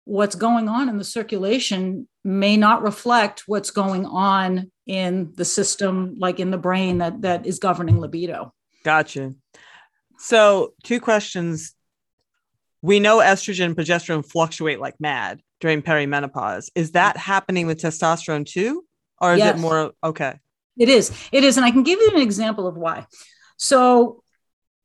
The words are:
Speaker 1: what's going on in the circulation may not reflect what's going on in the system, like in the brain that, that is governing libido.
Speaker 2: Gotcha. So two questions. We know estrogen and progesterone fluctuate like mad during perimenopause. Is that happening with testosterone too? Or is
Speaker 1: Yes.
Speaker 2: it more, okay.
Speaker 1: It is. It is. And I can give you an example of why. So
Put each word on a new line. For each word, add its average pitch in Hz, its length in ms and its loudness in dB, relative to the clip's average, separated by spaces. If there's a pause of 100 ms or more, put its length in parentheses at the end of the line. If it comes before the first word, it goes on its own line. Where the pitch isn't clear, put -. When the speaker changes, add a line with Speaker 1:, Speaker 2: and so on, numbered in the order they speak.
Speaker 1:
what's 208 280 -2
going 226 340 0
on 247 220 -2
in 208 80 -4
the 196 60 -6
circulation 196 1040 -4 (160)
may 196 340 2
not 214 240 4
reflect 208 640 0
what's 202 240 -4
going 190 380 -4
on 185 640 0 (160)
in 185 480 -4
the 180 100 -4
system, 185 720 -4
like 180 220 -2
in 185 100 -2
the 185 80 -4
brain 180 400 -2
that, 170 240 -4
that 175 240 -2
is 180 140 -6
governing 170 400 0
libido. 165 520 -10 (320)
Speaker 2:
Gotcha. 147 520 -2 (840)
So - 560 4 (100)
two 240 160 -2
questions. 190 760 -4 (1080)
We 202 180 4
know 214 200 4
estrogen 190 460 2
and 170 120 -4
progesterone 165 480 -2
fluctuate 160 540 -4
like 135 200 -10
mad 123 440 -6 (160)
during 156 240 -2
perimenopause. 143 920 -4
Is 165 200 -4
that 196 240 2
happening 190 500 -2
with 160 120 -4
testosterone 160 680 -2
too? 262 360 -4 (380)
Or 175 120 4
is 190 60 6
Speaker 1:
Yes. 208 160 4
Speaker 2:
it 165 60 -4
more, 160 320 -2 (100)
okay. 156 360 -6 (360)
Speaker 1:
It 247 140 4
is. 240 220 6 (200)
It 269 120 4
is. 269 140 6
And 254 100 2
I - 20 6
can 247 140 4
give 359 160 2
you 440 160 6
an 294 60 6
example 214 440 -2
of 170 100 -6
why. 165 300 -6 (560)
So 247 640 4 (600)